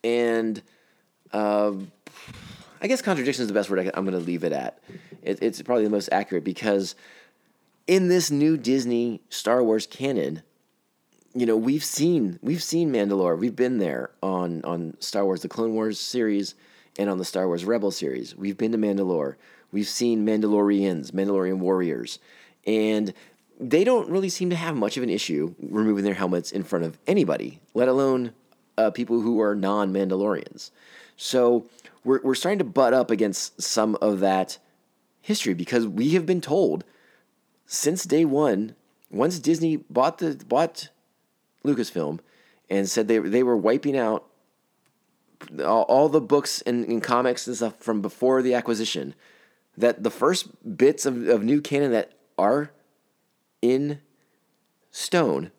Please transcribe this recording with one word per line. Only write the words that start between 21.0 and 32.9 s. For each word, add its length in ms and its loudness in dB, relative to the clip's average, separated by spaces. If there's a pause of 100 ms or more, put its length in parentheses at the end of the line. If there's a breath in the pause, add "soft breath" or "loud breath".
Mandalorian 480 0
warriors, 580 -2 (480 soft breath)
and 480 0 (460 soft breath)
they 240 2
don't 260 2
really 200 0
seem 200 -4
to 60 0
have 200 -4
much 220 -2
of 60 -2
an 60 -2
issue 500 -2
removing 440 0
their 120 0
helmets 360 -2
in 120 -4
front 220 -2
of 200 -8
anybody, 540 0 (160)
let 120 4
alone, 460 2 (460)
uh, 100 4
people 320 -2
who 180 0
are 160 2
non-Mandalorians. 1160 -2 (460 loud breath)
So 500 2 (360 loud breath)
we're, 200 2
we're 120 2
starting 240 -2
to 60 0
butt 280 4